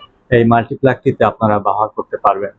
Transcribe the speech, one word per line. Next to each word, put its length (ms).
এই 140
মাল্টিপ্লাগটিতে 800
আপনারা 360
ব্যবহার 300
করতে 280
পারবেন। 420